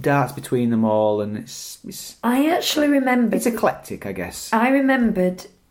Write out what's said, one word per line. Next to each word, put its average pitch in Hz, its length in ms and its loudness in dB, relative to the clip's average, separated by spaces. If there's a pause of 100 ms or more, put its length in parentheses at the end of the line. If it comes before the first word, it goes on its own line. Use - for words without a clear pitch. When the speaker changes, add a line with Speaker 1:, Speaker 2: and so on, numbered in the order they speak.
Speaker 1:
darts 143 320 0
between 123 380 -2
them 113 140 2
all, 107 360 2
and 104 180 -6
it's, - 480 -14
it's - 360 -16
Speaker 2:
I 262 280 2
actually 302 380 0
remembered 254 480 2
Speaker 1:
it's - 100 -2
eclectic, - 600 -2
I 98 60 -6
guess. - 400 -8
Speaker 2:
I 233 180 2
remembered 240 760 2 (240)